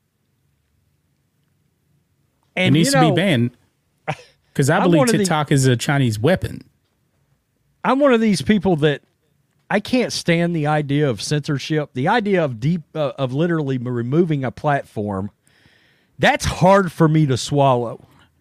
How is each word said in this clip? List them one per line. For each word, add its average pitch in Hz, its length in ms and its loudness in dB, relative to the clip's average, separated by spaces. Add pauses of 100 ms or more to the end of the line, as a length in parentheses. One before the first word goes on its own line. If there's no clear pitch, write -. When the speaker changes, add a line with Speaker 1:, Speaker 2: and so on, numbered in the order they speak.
(2500)
Speaker 1:
And, 175 200 2
Speaker 2:
It 156 40 4
needs 208 80 4
Speaker 1:
you 277 60 0
Speaker 2:
to 269 80 2
be 240 80 4
Speaker 1:
know, 185 60 0
Speaker 2:
banned. 151 360 0 (1000)
'Cause 139 180 0
I 170 60 2
Speaker 1:
I'm 226 60 0
Speaker 2:
believe 277 160 4
Speaker 1:
one 247 100 2
of - 20 2
the 214 80 2
Speaker 2:
TikTok 165 320 -2
is 135 160 2
a 127 100 4
Chinese 131 420 0
weapon. 165 420 -2 (1200)
Speaker 1:
I'm 254 160 0
one 285 140 4
of 226 80 4
these 208 200 2
people 190 360 2
that 147 260 -2 (640)
I 190 100 0
can't 214 320 -2
stand 170 440 -2
the 151 100 -2
idea 147 440 0
of 107 120 -6
censorship, 147 720 -4
the 131 140 -4
idea 196 360 0
of 123 160 -4
deep, 160 220 -2 (140)
uh, 147 240 -2
of 127 140 -4
literally 156 420 -2
m-, 123 120 -6
removing 135 560 -2
a 123 80 -4
platform. 104 760 -4 (880)
That's 254 280 0
hard 190 460 2
for 165 160 2
me 156 200 2
to 127 100 0
swallow. 131 680 -2 (340)